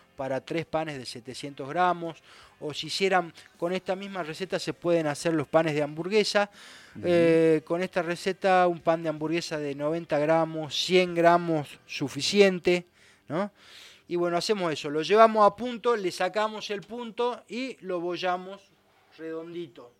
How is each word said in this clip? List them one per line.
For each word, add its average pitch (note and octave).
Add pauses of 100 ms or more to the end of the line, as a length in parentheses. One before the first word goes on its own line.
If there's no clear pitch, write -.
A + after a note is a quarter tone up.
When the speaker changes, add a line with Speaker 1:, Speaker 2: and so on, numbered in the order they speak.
(160)
Speaker 1:
para C3+
tres D#3+
panes D#3
de A#2+
setecientos C3+
gramos. E3+ (420)
O D3+
si D#3
hicieran F#3 (240)
con F3
esta F#3
misma G3
receta, E3+
se D#3+
pueden E3
hacer D3+
los D3+
panes D#3+
de D3
hamburguesa. F#3+ (460)
Speaker 2:
Ujú. D#3
Speaker 1:
Eh, E3
con E3+
esta F#3
receta, F3+
un E3+
pan E3
de E3
hamburguesa D#3
de C#3+
noventa D#3
gramos, D#3+
cien F3+
gramos, E3+ (180)
suficiente, F3 (420)
¿no? F#3+ (560)
Y F3
bueno, F3
hacemos F3+
eso, D3
lo D3+
llevamos G#3+
a G3+
punto, A#3+
le F#3
sacamos G#3+
el G3
punto A#3
y B3
lo F3+
bollamos F3+ (560)
redondito. D#3+